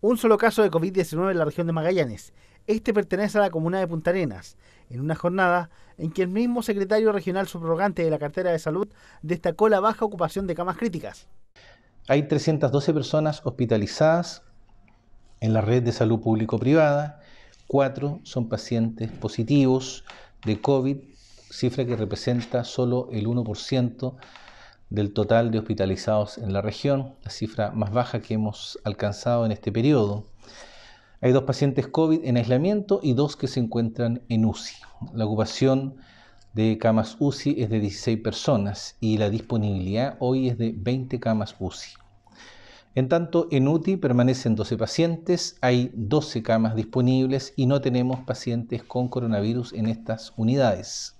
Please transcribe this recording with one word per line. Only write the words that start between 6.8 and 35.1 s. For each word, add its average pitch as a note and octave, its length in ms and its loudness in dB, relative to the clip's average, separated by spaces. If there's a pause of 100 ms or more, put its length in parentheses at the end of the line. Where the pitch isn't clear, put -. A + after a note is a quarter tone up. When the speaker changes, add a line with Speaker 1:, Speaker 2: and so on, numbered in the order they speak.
Speaker 1:
regional F#3+ 340 -2
subrogante E3+ 560 -2
de E3 80 2
la D3+ 80 0
cartera F3 320 -2
de E3 80 2
salud E3+ 300 -2 (340)
destacó E3+ 460 0
la G#3 100 6
baja G#3+ 260 0
ocupación G3 440 -2
de E3+ 80 -4
camas F3+ 200 -4
críticas. E3 520 -6 (800)
Speaker 2:
Hay D3 160 4
trescientas D3+ 480 2
doce C#3+ 200 2
personas D3+ 520 0
hospitalizadas B2+ 1000 0 (960)
en A2+ 140 2
la A2 80 4
red A#2 240 2
de A#2 80 0
salud A2+ 280 2
público-privada, C#3 1000 2 (480)
cuatro C3+ 560 0
son A#2+ 240 -4
pacientes A2+ 600 -2
positivos C3 960 0 (400)
de G#2+ 160 0
covid, C#3 360 2 (520)
cifra B2+ 360 -2
que A#2+ 100 -2
representa A#2 680 -2
solo B2 480 -2
el G#2+ 160 -2
uno A#2+ 160 0
por A2 120 -6
ciento B2+ 600 -2 (720)
del G2+ 240 -2
total A2+ 360 2
de A2+ 80 0
hospitalizados G#2 800 -2
en G2 160 -6
la G2 80 0
región, C3 540 -2 (100)
la - 60 -10
cifra A2 400 -4
más G#2 220 -2
baja A#2+ 280 -2
que A2 140 -6
hemos G#2+ 500 -4
alcanzado A2 640 -2
en A2 60 0
este G#2 200 -6
periodo. A2 540 2 (960)
Hay B2+ 100 4
dos C3 120 4
pacientes C3+ 420 0
covid D#3+ 380 2
en B2 120 2
aislamiento E3 680 2
y C3 120 2
dos C#3+ 200 0
que C3+ 140 -4
se C3 100 -4
encuentran A#2 720 -2
en A2+ 160 4
uci. - 300 -2 (400)